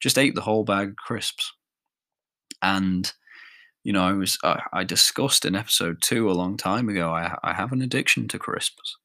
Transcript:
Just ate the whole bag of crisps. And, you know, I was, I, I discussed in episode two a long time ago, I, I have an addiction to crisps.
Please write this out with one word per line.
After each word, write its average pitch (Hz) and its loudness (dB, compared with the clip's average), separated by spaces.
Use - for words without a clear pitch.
Just 135 2
ate 135 6
the - -2
whole 110 2
bag 101 2
of 104 -14
crisps. - -6
And, 92 0
you 107 -2
know, 95 2
I 92 2
was, 98 0
I, - 2
I 92 -2
discussed - 2
in 95 0
episode 95 -2
two 113 2
a - 4
long 90 0
time 110 0
ago, 87 0
I, 82 -2
I - -2
have 110 -4
an 131 0
addiction 127 0
to - -6
crisps. - -6